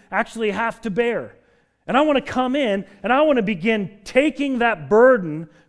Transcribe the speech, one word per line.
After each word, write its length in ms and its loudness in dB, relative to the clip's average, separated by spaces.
actually 380 -4
have 320 -6
to 80 -6
bear? 460 -4
And 100 -2
I 60 4
wanna 200 2
come 340 -4
in 280 -2
and 100 0
I 80 2
wanna 220 2
begin 600 -4
taking 540 0
that 320 -2
burden 580 4